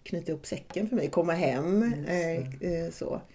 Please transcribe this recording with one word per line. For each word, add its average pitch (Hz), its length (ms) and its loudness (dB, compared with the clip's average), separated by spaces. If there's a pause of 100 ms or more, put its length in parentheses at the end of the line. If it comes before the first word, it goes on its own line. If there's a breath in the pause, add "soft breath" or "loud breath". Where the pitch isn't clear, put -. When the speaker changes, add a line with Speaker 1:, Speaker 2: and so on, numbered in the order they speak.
Speaker 1:
knyta 170 280 -4
ihop 147 140 -6
säcken - 440 -4
för 262 60 0
mig, 147 140 2
komma 170 240 2
hem, 175 600 4
Speaker 2:
Just 147 120 -4
det. 165 600 -2
Speaker 1:
eh, 170 180 0
eh, 165 60 -6
så. - 300 -6 (140 loud breath)